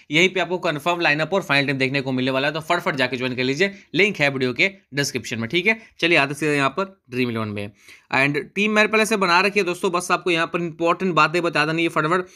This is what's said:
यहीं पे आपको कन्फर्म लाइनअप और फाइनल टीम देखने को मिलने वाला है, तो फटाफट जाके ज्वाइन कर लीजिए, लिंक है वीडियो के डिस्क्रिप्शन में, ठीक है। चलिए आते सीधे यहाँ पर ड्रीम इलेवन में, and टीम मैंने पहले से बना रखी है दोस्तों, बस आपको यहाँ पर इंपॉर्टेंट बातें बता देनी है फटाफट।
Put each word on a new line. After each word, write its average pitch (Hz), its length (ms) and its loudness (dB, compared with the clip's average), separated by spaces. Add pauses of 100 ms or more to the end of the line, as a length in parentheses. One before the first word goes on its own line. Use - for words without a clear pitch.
(100)
यहीं 170 180 4
पे 185 120 -2
आपको 175 180 -2
कन्फर्म 170 420 -2
लाइनअप 156 320 0
और 190 100 0
फाइनल 143 240 2
टीम 139 100 -2
देखने 131 240 0
को 131 120 -4
मिलने 127 180 0
वाला 135 180 0
है, 151 60 -4
तो 160 60 -6
फटाफट 170 360 -2
जाके 127 200 0
ज्वाइन 127 180 -4
कर 127 80 -4
लीजिए, 147 300 0 (220)
लिंक 196 220 2
है 143 140 2
वीडियो 131 220 -2
के 165 180 0 (240)
डिस्क्रिप्शन 131 440 -4
में, 113 120 -4
ठीक 175 160 0
है। 220 140 -2 (200)
चलिए 170 180 4
आते 139 160 0
सीधे 147 220 0
यहाँ 139 120 2
पर 190 420 -6
ड्रीम 123 200 -2
इलेवन 113 180 -4
में, 104 240 -8 (420)
and 143 220 2 (180)
टीम 208 160 0
मैंने 214 180 2
पहले 220 180 2
से 220 100 0
बना 180 240 4
रखी 202 200 2
है 180 60 0
दोस्तों, 175 260 -2
बस 180 180 -2
आपको 175 200 0
यहाँ 165 160 2
पर 175 140 -4
इंपॉर्टेंट 170 540 0
बातें 156 280 4
बता 151 240 0
देनी 160 160 0
है 165 60 2
फटाफट। 165 360 0 (120)